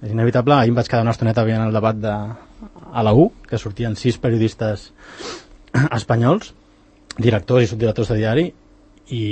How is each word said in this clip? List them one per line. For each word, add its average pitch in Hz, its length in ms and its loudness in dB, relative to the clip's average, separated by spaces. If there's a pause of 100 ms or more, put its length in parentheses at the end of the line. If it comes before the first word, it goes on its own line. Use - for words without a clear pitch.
És 104 100 -8
inevitable, 120 420 2
ahir 120 200 4
em - 40 0
vaig 117 120 -2
quedar 113 160 0
una 113 80 0
estoneta 113 320 0
veient 110 180 0
el 110 100 0
debat 110 240 0
de, 107 160 -4 (760)
a 120 140 -2
la 107 80 4
U, 170 160 6 (180)
que 113 100 -4
sortien 110 400 -6
sis 120 240 -2
periodistes 110 680 -2 (840)
<clears throat> 127 220 0
espanyols, 120 540 0 (640)
directors 113 480 2
i 110 60 0
subdirectors 113 420 -2
de 107 80 0
diari, 120 280 0 (580)
i, 117 260 -8